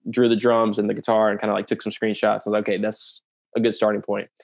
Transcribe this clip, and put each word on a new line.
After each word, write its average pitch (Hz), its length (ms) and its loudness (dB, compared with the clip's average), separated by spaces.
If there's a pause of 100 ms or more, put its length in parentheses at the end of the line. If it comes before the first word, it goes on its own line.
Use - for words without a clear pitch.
drew 120 200 2
the 113 80 4
drums 113 420 2
and 104 100 0
the 113 60 -2
guitar 110 360 2
and 104 80 -2
kinda, 107 160 -2
like, 104 120 -2
took - 160 -4
some 107 100 -6
screenshots. 110 320 -4
I 107 100 4
was 107 120 -6
like, 104 220 0
"Okay, 98 100 0
that's - 420 -8 (340)
a 113 60 0
good 110 140 2
starting 107 280 0
point." - 260 -6 (160)